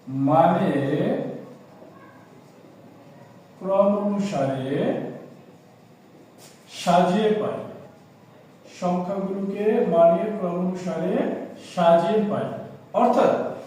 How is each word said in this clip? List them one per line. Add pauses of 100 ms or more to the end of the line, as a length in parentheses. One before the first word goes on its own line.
(280)
মানে (3000)
ক্রম (160)
অনুসারে (2000)
সাজিয়ে (100)
পাই। (1200)
সংখ্যাগুলোকে (260)
মানে (160)
ক্রম
অনুসারে (600)
সাজিয়ে
পাই, (540)
অর্থাৎ (360)